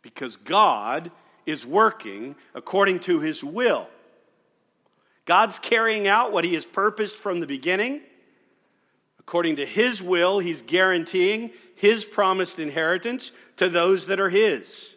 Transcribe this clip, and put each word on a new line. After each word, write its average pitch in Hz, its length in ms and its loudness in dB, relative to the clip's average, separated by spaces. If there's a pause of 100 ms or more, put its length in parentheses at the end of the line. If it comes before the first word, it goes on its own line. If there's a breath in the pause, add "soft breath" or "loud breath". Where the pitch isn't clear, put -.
Because 123 360 -12
God 151 760 2 (320 soft breath)
is 143 220 -6
working 135 680 0 (200 soft breath)
according 185 460 0
to 170 200 0
his 156 240 -6
will. 170 460 -2 (1400)
God's 196 320 4
carrying 220 480 0
out 220 260 2
what 170 120 0
he 180 100 -2
has 156 100 -4
purposed 208 520 -2
from 185 240 -6
the 165 60 -6
beginning. 185 560 -4 (1160)
According 170 380 -2
to 139 100 -6
his 220 360 -2
will, 180 360 2
he's 170 240 -6
guaranteeing 185 920 0 (220 loud breath)
his 214 320 2
promised 190 520 0
inheritance 165 760 -4 (240 loud breath)
to 185 120 0
those 175 380 2
that 190 120 -2
are 196 120 0
his. 185 680 0